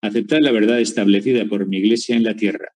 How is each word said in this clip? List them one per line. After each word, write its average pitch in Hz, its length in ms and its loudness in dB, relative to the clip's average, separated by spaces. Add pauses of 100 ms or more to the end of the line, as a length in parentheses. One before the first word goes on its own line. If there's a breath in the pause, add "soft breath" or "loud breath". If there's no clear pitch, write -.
Aceptad 117 380 0
la 143 120 2
verdad 113 280 2
establecida 107 640 0
por 98 220 -4
mi 98 100 -4
Iglesia 113 380 0
en 113 80 2
la 107 100 -2
tierra. - 420 -4